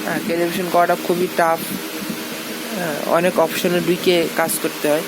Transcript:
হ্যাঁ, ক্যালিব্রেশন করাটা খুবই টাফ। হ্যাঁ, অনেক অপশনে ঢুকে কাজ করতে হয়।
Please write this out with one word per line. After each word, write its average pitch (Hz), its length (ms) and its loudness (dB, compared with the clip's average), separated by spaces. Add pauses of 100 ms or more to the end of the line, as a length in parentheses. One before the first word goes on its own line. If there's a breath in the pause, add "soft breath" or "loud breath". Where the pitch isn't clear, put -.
হ্যাঁ, 170 220 -2
ক্যালিব্রেশন 175 460 0
করাটা 175 320 4
খুবই 180 320 0
টাফ। 165 240 2 (1160)
হ্যাঁ, 170 200 -2 (100)
অনেক 170 320 4
অপশনে 175 420 2
ঢুকে 170 560 2
কাজ 165 160 0 (100)
করতে 156 260 -2
হয়। 151 200 2